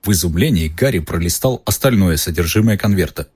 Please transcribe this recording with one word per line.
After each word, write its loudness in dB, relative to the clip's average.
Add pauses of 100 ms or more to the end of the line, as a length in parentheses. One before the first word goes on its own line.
В 0
изумлении 0
Гарри 0
пролистал -2
остальное 2
содержимое 0
конверта. -2